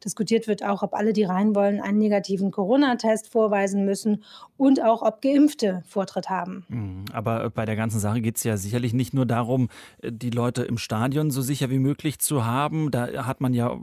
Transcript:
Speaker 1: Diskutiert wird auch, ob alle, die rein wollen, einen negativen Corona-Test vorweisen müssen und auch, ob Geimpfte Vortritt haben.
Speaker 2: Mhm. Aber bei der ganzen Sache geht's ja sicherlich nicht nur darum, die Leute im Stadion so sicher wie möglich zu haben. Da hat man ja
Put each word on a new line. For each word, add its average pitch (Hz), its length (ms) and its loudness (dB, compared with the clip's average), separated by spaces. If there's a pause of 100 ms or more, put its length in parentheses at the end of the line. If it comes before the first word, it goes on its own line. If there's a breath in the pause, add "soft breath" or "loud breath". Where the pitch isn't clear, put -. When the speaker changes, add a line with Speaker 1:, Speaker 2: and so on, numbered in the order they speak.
Speaker 1:
Diskutiert 220 440 0
wird 208 160 -2
auch, 202 200 -2
ob - 100 -4
alle, 214 180 0
die 214 120 2
rein 202 320 2
wollen, 202 260 2
einen 202 160 0
negativen 202 540 0
Corona-Test 233 800 0
vorweisen 202 540 2
müssen 208 380 0 (320 loud breath)
und 277 280 4
auch, 226 180 4
ob 220 220 -2
Geimpfte 269 640 4
Vortritt 190 420 -4
haben. 185 400 -6
Speaker 2:
Mhm. 98 420 -8
Aber 113 380 -2
bei 113 160 -4
der 107 100 -2
ganzen 110 240 -2
Sache 104 220 0
geht's 110 220 -2
ja 113 120 0
sicherlich 110 380 -2
nicht 127 220 -2
nur 131 100 2
darum, 120 440 0 (340 loud breath)
die 120 260 -6
Leute 120 320 -2
im 120 160 -2
Stadion 135 540 -2
so 131 100 -2
sicher 131 300 -2
wie 135 80 2
möglich 139 400 -2
zu 135 260 0
haben. 143 460 0
Da 123 240 0
hat 131 240 -4
man 127 140 2
ja 120 300 0